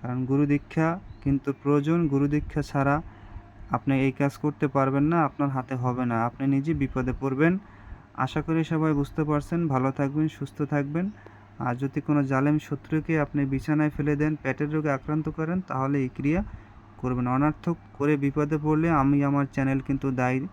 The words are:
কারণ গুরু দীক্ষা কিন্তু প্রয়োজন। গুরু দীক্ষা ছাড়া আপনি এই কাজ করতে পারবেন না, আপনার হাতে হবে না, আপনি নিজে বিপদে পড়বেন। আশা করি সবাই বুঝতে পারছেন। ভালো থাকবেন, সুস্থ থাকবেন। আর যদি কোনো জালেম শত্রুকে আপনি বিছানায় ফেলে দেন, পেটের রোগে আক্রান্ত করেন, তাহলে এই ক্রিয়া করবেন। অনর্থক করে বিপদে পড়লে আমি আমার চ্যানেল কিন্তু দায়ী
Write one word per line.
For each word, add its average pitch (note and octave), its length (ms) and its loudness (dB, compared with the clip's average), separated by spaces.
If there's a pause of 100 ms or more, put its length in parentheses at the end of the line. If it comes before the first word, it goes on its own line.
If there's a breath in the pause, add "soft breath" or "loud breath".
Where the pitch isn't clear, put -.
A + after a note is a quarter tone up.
কারণ B2+ 240 -4
গুরু C#3 200 4
দীক্ষা D#3+ 540 0 (240)
কিন্তু C#3 300 0 (100)
প্রয়োজন। D3+ 440 2
গুরু C#3 200 2
দীক্ষা D3 340 -2
ছাড়া C#3 400 0 (680 loud breath)
আপনি C3+ 300 0
এই C3+ 120 4
কাজ C#3 260 0
করতে D3+ 300 -2
পারবেন C3+ 360 2
না, E3 220 4
আপনার C#3 240 0
হাতে C3 260 -4
হবে B2 300 0
না, A#2 200 0
আপনি C3+ 220 -2
নিজে C#3 260 2
বিপদে C3 460 -2
পড়বেন। C#3 380 2 (560 loud breath)
আশা C3 280 -2
করি D#3+ 220 0
সবাই D#3 300 0
বুঝতে C#3+ 300 -2
পারছেন। D3+ 440 0
ভালো C3+ 240 2
থাকবেন, C#3+ 360 0
সুস্থ - 340 -8
থাকবেন। D3 480 -2 (500 loud breath)
আর B2+ 160 -2
যদি C3+ 260 -4
কোনো D3 220 2
জালেম C#3 360 2
শত্রুকে D#3 600 -2
আপনি D3 260 0
বিছানায় D3 440 0
ফেলে D3 260 0
দেন, D3+ 200 0
পেটের C#3+ 380 -2
রোগে D#3 180 0
আক্রান্ত D3+ 380 -2
করেন, E3 320 -2
তাহলে C#3 380 -2
এই C3 100 0
ক্রিয়া D3 340 0 (540 loud breath)
করবেন। B2 300 -2
অনর্থক D3 500 0 (160)
করে D3 240 2
বিপদে D3 400 0
পড়লে D#3 320 2
আমি C#3+ 340 4
আমার C#3+ 300 2
চ্যানেল C3+ 260 0
কিন্তু C3+ 320 -2
দায়ী B2+ 420 0